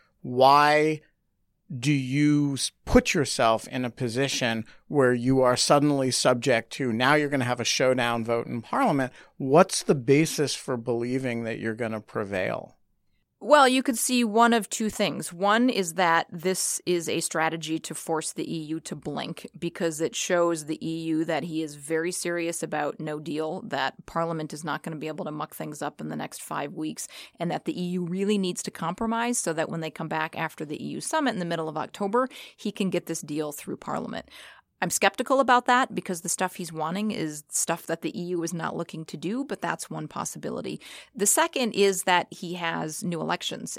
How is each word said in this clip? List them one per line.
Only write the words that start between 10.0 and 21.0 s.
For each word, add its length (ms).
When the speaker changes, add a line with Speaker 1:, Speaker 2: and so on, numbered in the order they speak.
Speaker 1:
for 240
believing 680
that 160
you're 140
gonna 280
prevail? 760
Speaker 2:
Well, 260
you 160
could 140
see 260
one 300
of 160
two 200
things. 420
One 380
is 260
that 360
this 540
is 220
a 120
strategy 600
to 140
force 380
the 200
E 80
U 200
to 160
blink 520
because 420
it 140
shows 500
the 180
E 200